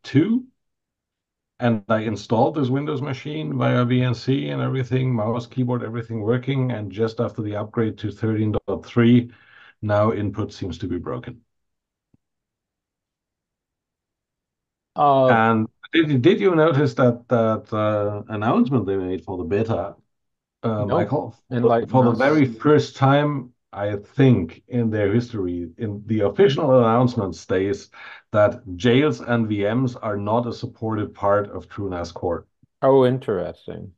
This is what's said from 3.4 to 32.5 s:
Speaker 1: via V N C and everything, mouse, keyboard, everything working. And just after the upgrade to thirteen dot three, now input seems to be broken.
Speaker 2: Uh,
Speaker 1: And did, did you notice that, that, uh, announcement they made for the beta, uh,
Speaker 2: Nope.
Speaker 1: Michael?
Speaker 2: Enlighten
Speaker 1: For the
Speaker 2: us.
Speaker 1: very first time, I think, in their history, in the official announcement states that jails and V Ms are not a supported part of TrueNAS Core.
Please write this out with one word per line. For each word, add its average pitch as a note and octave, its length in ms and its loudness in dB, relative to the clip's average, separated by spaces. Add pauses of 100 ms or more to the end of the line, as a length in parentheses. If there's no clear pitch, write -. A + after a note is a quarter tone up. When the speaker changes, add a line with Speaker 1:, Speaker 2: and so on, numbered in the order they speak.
Speaker 1:
via B2 280 2
V B2 160 2
N B2+ 120 0
C C#3 360 -2
and C#3 120 -4
everything, B2+ 540 -2
mouse, A2+ 320 -4
keyboard, B2 340 -4
everything A2+ 380 -8
working. B2+ 520 -2
And G#2 200 -8
just A2 300 -4
after A2 200 -6
the G#2 140 -6
upgrade G#2+ 440 -4
to G#2 120 -6
thirteen G#2+ 420 -2 (140)
dot F#2 180 -6
three, A#2+ 460 4 (500)
now G#2+ 300 2
input G2+ 400 -4
seems F2 280 -10
to F2+ 80 -6
be F2+ 100 -4
broken. E2 420 -10 (3500)
Speaker 2:
Uh, C3+ 320 4
Speaker 1:
And A2+ 380 4 (260)
did, D3+ 280 2
did F#3+ 200 4
you F#3+ 120 4
notice D3+ 420 2
that, B2 340 2
that, A2 420 0
uh, G#2 560 -2
announcement A#2+ 580 0
they G2 120 -2
made F#2 260 -6
for F#2 140 -10
the F2 80 -6
beta, G2+ 500 -2 (680)
uh, G#2+ 220 -2
Speaker 2:
Nope. G2+ 40 -4
Speaker 1:
Michael? A#2+ 460 -2 (140)
Speaker 2:
Enlighten A#2 380 0
Speaker 1:
For B2 160 4
the A#2+ 80 4
Speaker 2:
us. A2+ 60 -2
Speaker 1:
very C#3+ 280 4
first C#3+ 520 2
time, C#3 560 0 (180)
I G#2 240 -6
think, G#2 720 2
in A#2 240 -2
their G#2 200 0
history, F2+ 680 -4
in G#2 260 -8
the G#2+ 160 -2
official C3+ 580 4
announcement A2+ 560 2
states G2 540 -4 (420)
that - 300 2 (140)
jails B2 460 4
and A#2 260 0
V G#2 160 -2 (100)
Ms B2+ 220 -2
are G#2 220 -6
not G#2+ 300 -2
a G#2+ 60 -6
supported G#2 640 -6
part G2+ 340 0
of F#2 200 -14
TrueNAS F2+ 440 -8
Core. - 320 -6 (380)